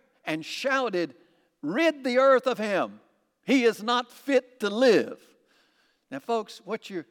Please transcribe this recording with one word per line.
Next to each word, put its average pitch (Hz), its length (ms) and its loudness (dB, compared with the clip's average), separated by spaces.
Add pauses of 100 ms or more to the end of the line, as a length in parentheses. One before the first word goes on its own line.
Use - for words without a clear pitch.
(260)
and 160 200 -6
shouted, 220 680 -2 (460)
"Rid 294 420 -2
the 247 140 0
earth 262 280 4
of 247 120 -2
him. 165 420 -4 (460)
He 254 180 4
is 220 180 0
not 240 300 -2
fit - 480 -2
to 202 100 -4
live." 214 640 2 (760)
Now, 135 100 -10
folks, 226 460 -6
what 214 240 -10
you, 175 220 -10